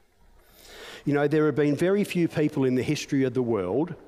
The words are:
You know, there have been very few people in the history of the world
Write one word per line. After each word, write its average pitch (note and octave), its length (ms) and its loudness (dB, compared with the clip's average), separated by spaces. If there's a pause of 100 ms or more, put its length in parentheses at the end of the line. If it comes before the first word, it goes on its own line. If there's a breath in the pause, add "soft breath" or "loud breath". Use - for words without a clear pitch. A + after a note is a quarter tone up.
(1040 loud breath)
You C#3+ 100 0
know, D3 140 4
there D3+ 180 4
have C#3+ 100 2
been D3 200 2
very F#3+ 300 2
few E3+ 240 0
people D3 340 0
in B2+ 120 2
the B2 80 0
history C#3 420 -2
of B2+ 80 -2
the B2+ 80 0
world A#2 540 -2 (120)